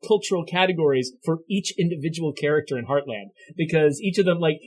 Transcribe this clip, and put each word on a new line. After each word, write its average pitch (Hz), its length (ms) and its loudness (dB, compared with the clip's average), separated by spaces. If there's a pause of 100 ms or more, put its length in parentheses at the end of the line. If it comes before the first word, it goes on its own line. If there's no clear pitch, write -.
cultural 202 380 0
categories 160 680 2 (120)
for 160 160 0 (100)
each 202 300 -2
individual 165 540 -2
character 147 440 -2
in 113 80 -6
Heartland, 120 440 -4 (280)
because 156 440 2
each 190 160 -2
of 196 80 4
them, 170 140 2
like, 156 280 0